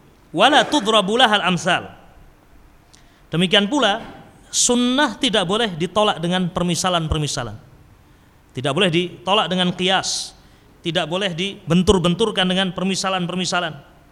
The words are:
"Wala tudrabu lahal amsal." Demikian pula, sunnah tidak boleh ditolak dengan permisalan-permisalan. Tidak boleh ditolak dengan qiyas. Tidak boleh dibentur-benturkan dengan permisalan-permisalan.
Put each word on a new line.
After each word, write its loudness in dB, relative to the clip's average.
"Wala 4
tudrabu 2
lahal 2
amsal." -2
Demikian 2
pula, 0
sunnah 0
tidak 0
boleh -2
ditolak 0
dengan 0
permisalan-permisalan. -2
Tidak -4
boleh 2
ditolak 0
dengan 0
qiyas. -2
Tidak -2
boleh -4
dibentur-benturkan 2
dengan -2
permisalan-permisalan. -4